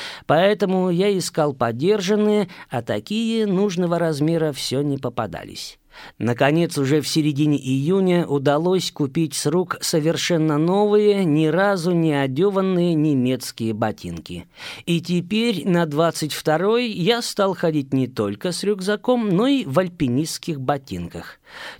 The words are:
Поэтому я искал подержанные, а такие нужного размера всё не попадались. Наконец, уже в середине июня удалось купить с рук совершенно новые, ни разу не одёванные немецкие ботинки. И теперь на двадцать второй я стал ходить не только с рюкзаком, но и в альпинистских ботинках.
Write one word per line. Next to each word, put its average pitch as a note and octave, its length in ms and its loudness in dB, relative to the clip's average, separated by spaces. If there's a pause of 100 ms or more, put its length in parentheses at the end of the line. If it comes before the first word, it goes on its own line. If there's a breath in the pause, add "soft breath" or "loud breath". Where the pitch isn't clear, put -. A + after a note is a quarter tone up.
(260 loud breath)
Поэтому F#3 640 2
я G3 260 2
искал D3+ 380 0
подержанные, G3+ 920 2 (220 loud breath)
а A#2+ 120 -4
такие G#3+ 640 -2
нужного F3+ 540 0
размера D#3+ 520 0
всё C3+ 300 -4
не C#3+ 160 -2
попадались. G#2+ 800 -8 (400 loud breath)
Наконец, C#3+ 600 2
уже C#3+ 220 2
в C3 80 -6
середине D3 500 2
июня F3 640 2
удалось D3 680 0
купить D3 420 -2
с - 120 -4
рук F3 340 0
совершенно D#3 760 0
новые, G3+ 680 4
ни D#3 220 4
разу F#3 440 2
не E3 220 2
одёванные F3 800 2
немецкие B2+ 800 0
ботинки. F2 720 -6 (400 loud breath)
И E3+ 140 0
теперь F3+ 680 -2
на E3+ 180 2
двадцать D#3 460 0
второй G3+ 560 0
я G#3 320 0
стал G3 360 -2
ходить D3+ 360 -2
не C3 140 2
только A2+ 460 -4
с - 100 -6
рюкзаком, G#3 640 0
но G3+ 200 2
и C4+ 160 2
в C#3 160 -2
альпинистских D#3 800 -2
ботинках. F2+ 800 -6 (400 loud breath)